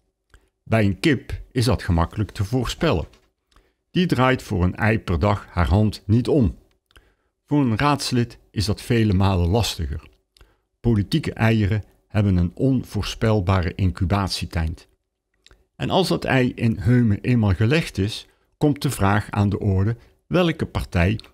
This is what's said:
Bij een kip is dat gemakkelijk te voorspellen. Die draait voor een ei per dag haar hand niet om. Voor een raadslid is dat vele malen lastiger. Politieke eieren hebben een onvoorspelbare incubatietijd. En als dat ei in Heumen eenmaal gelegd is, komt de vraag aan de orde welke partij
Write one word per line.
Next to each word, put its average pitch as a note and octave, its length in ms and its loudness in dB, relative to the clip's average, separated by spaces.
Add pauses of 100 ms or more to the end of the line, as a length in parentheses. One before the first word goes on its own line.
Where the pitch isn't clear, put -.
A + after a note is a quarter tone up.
(640)
Bij A2 220 0
een G2 140 -2
kip - 420 -2 (100)
is B2+ 140 -2
dat A2 180 0
gemakkelijk E2+ 480 0
te - 120 -6
voorspellen. A#2 640 -2 (840)
Die F3+ 140 2
draait B2+ 380 2
voor F2+ 200 -2
een F2 120 0
ei G#2+ 240 0
per E2+ 200 -2
dag G2+ 300 0
haar F2 180 0
hand G2+ 380 2
niet A#2 220 2
om. A#2+ 300 2 (880)
Voor D3 160 2
een A#2 160 0
raadslid C3+ 640 -2 (120)
is G2+ 140 -2
dat G2+ 160 -4
vele A2 320 2
malen F#2 340 2
lastiger. E2+ 640 -2 (680)
Politieke A#2 540 0
eieren G#2+ 500 0 (240)
hebben G2+ 300 2
een F2 160 0
onvoorspelbare G#2+ 1200 -2
incubatietijd. F2 1120 -2 (880)
En A#2+ 140 -6
als E3+ 180 0
dat F3 160 -2
ei B2+ 320 2
in A2+ 220 0
Heumen A#2+ 440 2
eenmaal A2 320 2
gelegd C3+ 440 0
is, G2 300 -4 (300)
komt D3+ 240 0
de D3+ 80 -2
vraag G2+ 420 0
aan G#2 180 0
de G2 100 -2
orde G2 360 0 (320)
welke E3 380 0
partij F#2 540 0 (140)